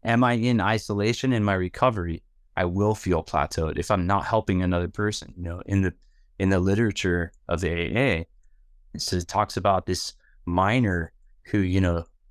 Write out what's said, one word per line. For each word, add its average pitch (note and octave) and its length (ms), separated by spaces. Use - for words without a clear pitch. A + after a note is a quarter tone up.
Am A#2 180
I A#2+ 120
in A#2 260
isolation G#2+ 720
in A2+ 100
my G2+ 120
recovery? F2+ 680
I F#2 100
will G2+ 280
feel E2 300
plateaued D#2 540
if - 120
I'm F#2 160
not G2+ 200
helping G2 360
another F2+ 240
person. - 500
You F2+ 60
know, F2 240
in G2 160
the, F#2 100
in F#2+ 120
the F#2 100
literature F#2+ 720
of E2 120
the F2 80
A E2+ 300
A, G2+ 280
it D#2 80
says, F2+ 220
talks - 320
about F#2+ 300
this - 260
miner F#2 680
who, G#2+ 80
you F#2+ 220
know, E2+ 240